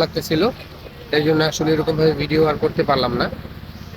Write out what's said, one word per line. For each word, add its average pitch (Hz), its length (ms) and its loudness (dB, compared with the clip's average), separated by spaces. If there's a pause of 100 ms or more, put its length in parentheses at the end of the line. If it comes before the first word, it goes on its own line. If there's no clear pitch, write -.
লাগতেছিল, 160 400 0 (680)
তাই 151 180 2
জন্য 156 120 4 (100)
আসলে 156 240 0
এরকমভাবে 156 480 2
ভিডিও 151 280 2
আর 147 140 0
করতে 156 260 0
পারলাম 127 300 2
না। 165 60 0 (720)